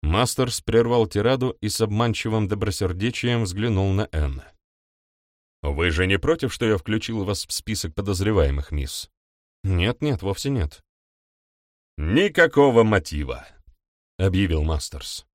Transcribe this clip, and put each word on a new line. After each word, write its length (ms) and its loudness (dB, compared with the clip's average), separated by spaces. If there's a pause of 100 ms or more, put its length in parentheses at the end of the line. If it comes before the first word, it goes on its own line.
Мастерс 580 0
прервал 460 2
тираду 540 0
и 80 -2
с 120 -2
обманчивым 640 0
добросердечием 920 -2
взглянул 500 0
на 200 0
Энн. 320 -2 (1200)
"Вы 260 0
же 160 0
не 140 2
против, 340 0
что 140 -2
я 100 2
включил 480 -4
вас 220 -4
в 60 -10
список 420 -6
подозреваемых, 760 0
мисс?" 380 -6 (540)
"Нет, 380 0
нет, 200 -2
вовсе 280 -4
нет". 340 -4 (1120)
"Никакого 840 4
мотива", 600 0 (720)
объявил 460 2
Мастерс. 720 -6